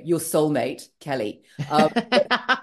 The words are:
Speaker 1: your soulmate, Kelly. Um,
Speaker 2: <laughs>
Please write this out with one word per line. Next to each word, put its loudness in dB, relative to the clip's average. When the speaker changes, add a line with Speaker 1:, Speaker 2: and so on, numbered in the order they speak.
Speaker 1:
your 0
soulmate, -2
Kelly. -6
Um, 4
Speaker 2:
<laughs> -4